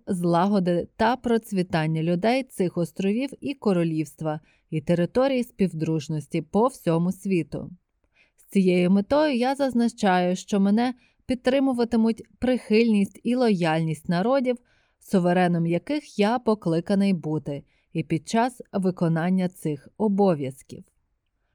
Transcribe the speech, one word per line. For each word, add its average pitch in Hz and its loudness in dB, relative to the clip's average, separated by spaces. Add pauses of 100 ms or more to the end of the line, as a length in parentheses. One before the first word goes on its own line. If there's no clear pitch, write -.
злагоди 175 0
та 226 0
процвітання 180 -2
людей 196 0
цих 185 -4
островів 196 -4 (100)
і - -8
королівства, 160 -2 (300)
і 156 -4
територій 240 0
співдружності 160 -4
по 202 0
всьому 175 -2
світу. 185 -4 (680)
З - -20
цією 180 4
метою 277 2
я 247 0
зазначаю, 220 0
що 196 -2
мене 226 2 (320)
підтримуватимуть 240 0 (160)
прихильність 220 0
і 240 -2
лояльність 165 0
народів, 240 0 (440)
сувереном 175 2
яких 175 -4
я 214 2
покликаний 196 0
бути, 151 -6 (280)
і 165 -4
під 156 -4
час 233 0 (100)
виконання 180 0
цих 151 -8 (100)
обов'язків. 185 -2 (720)